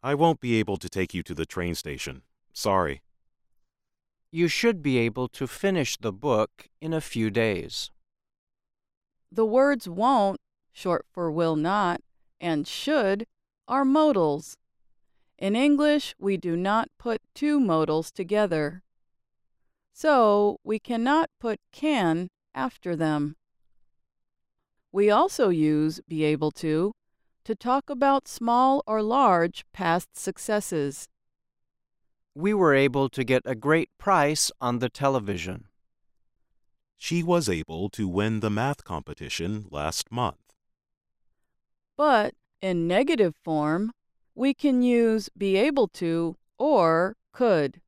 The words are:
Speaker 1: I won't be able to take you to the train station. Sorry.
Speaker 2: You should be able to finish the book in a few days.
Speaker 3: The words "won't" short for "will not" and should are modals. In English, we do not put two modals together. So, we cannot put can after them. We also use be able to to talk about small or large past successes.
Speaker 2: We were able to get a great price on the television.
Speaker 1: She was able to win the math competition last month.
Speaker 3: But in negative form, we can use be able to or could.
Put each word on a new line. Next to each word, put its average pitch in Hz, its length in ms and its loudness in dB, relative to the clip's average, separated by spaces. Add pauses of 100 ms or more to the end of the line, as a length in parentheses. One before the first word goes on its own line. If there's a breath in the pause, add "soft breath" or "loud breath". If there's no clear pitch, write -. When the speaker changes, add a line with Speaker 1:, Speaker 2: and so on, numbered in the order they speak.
Speaker 1:
I 135 140 -2
won't 160 240 2
be 120 160 0
able 101 220 0
to 90 120 -10
take 92 240 -4
you 87 80 -6
to 82 140 -10
the 80 100 -4
train 87 300 -6
station. 67 480 -12 (280)
Sorry. 90 520 -2 (1300)
Speaker 2:
You 165 160 0
should 208 340 0
be 135 160 0
able 117 300 0
to - 180 -8
finish 180 520 -2
the 110 140 -4
book 107 560 -2 (140)
in 160 120 -6
a 160 60 -2
few 110 300 -4
days. 107 640 -4 (1400)
Speaker 3:
The 226 140 0
words 262 420 2
"won't" 202 540 0 (300)
short - 400 -4
for 170 200 -4
"will 160 240 0
not" 175 460 0 (380)
and 160 280 -2
should 226 580 -2 (420)
are 269 160 0
modals. 262 760 2 (800)
In 202 160 0
English, 294 640 2
we 196 180 -2
do 170 180 -4
not 196 320 0 (120)
put 233 200 -4 (140)
two 294 260 0
modals 160 520 0
together. 175 720 -2 (1080)
So, 214 720 4
we 214 140 -4
cannot 254 640 0
put 226 200 -6 (120)
can 180 580 0 (240)
after 131 420 -6
them. 151 420 -2 (1500)
We 202 180 4
also 247 400 4
use 156 580 2
be 156 180 -4
able 151 260 0
to 165 420 -2 (500)
to 226 120 -6
talk 262 340 -2
about 277 380 0
small 254 580 2
or 220 160 -2
large 214 720 2
past 175 420 -2
successes. 185 920 -4 (1300)
Speaker 2:
We 190 180 0
were 170 220 6
able 135 340 2
to 135 140 -4
get 127 220 2
a 127 100 -4
great 147 420 0
price 156 540 2 (100)
on 123 160 -2
the 120 120 -2
television. 101 800 -4 (1300)
Speaker 1:
She 170 260 -4
was 170 260 2
able 82 400 -4
to 104 180 -4
win 104 340 0
the 107 100 -2
math 123 320 -2
competition 85 880 -8
last 73 400 -6
month. 113 260 -4 (1600)
Speaker 3:
But 269 400 2 (260)
in 175 260 -2
negative 220 480 2
form, 160 560 -2 (440)
we 269 180 0
can 254 300 2
use 233 520 2
be 190 200 0
able 269 320 2
to 170 500 -4 (220)
or 190 560 2 (160)
could. 165 560 0